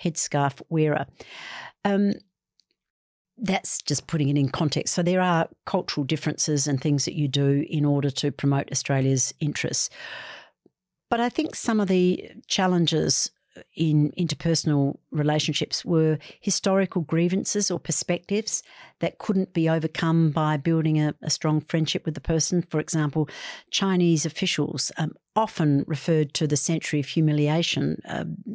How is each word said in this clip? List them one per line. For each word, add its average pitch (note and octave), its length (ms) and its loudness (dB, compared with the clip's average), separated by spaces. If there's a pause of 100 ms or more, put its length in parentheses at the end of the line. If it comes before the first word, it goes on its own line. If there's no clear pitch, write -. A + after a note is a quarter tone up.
headscarf C#3+ 680 -2
wearer. D#3 380 2 (800)
Um, G3+ 280 2 (1200)
that's - 460 -2
just - 240 -4
putting D3+ 220 0
it C#3+ 100 2
in C#3 100 2
context. - 460 -2
So F3+ 80 0
there F3+ 180 2
are F3 280 2 (160)
cultural F3 400 -2
differences D3 640 -2
and C3+ 120 0
things C#3+ 240 2
that - 100 -6
you D3 120 0
do C#3 420 2
in D3 160 0
order C#3+ 260 2
to C#3+ 200 -2
promote C#3 400 0
Australia's C3+ 680 0
interests. - 500 -2 (1200)
But A#3 80 2
I A#3+ 100 0
think D#4 280 -2
some A3 240 2
of G3 80 2
the F#3 420 2 (160)
challenges E3+ 840 0 (420)
in D3+ 440 4
interpersonal D3+ 800 0 (120)
relationships D3+ 720 -2
were D#3+ 340 2 (220)
historical F#3+ 640 0
grievances F3+ 680 0
or F3+ 80 -2
perspectives - 840 -2 (380)
that - 180 -4
couldn't F#3+ 340 0
be D#3+ 160 2
overcome E3 600 2
by D3+ 260 2
building D#3 440 2
a, D3+ 220 0
a C#3+ 80 -4
strong D#3 300 0
friendship - 440 -2
with D#3 100 -4
the C#3 60 -8
person. E3 420 0
For D#3 180 -2
example, D3+ 480 -2 (420)
Chinese F3 560 2
officials, - 720 -2
um, D#3 140 -2 (220)
often D#3 520 2
referred D#3 480 0
to D#3+ 120 0
the D3 100 2
century D3+ 440 0
of C#3 60 -4
humiliation, D3+ 1000 0
uh, D#3+ 160 -6 (300)